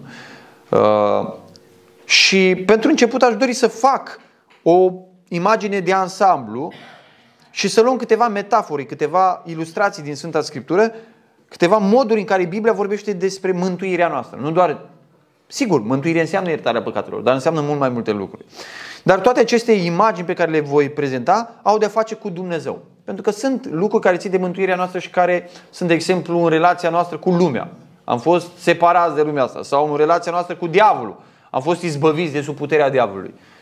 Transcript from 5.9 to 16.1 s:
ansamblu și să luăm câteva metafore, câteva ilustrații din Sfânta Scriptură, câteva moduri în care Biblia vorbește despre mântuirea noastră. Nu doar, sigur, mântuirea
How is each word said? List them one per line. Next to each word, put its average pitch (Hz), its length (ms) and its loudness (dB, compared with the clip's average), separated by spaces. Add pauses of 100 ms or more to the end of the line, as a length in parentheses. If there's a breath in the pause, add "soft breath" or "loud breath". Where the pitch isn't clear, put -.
ansamblu 170 800 0 (800 loud breath)
și - 180 -4
să - 120 2
luăm 254 160 4
câteva 233 320 2
metafore, 202 560 -2
câteva 160 640 -2
ilustrații 165 560 -4
din 147 140 -8
Sfânta - 240 -4
Scriptură, 175 540 -2 (540 loud breath)
câteva 175 280 2
moduri 214 440 4
în 185 60 -4
care 190 180 2
Biblia 214 280 0
vorbește 202 400 -4
despre 190 400 -4
mântuirea 175 560 -2
noastră. 135 320 -8
Nu 143 100 -6
doar, 165 300 2 (640)
sigur, 185 340 0
mântuirea 143 400 0